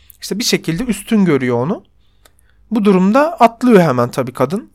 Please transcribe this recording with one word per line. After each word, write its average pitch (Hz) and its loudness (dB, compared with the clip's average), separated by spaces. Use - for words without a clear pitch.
işte - -8
bir 240 -6
şekilde 170 -4
üstün 214 -2
görüyor 131 0
onu. 170 -4
Bu 214 -2
durumda 208 2
atlıyor 233 4
hemen 123 0
tabii 127 -6
kadın. 180 -4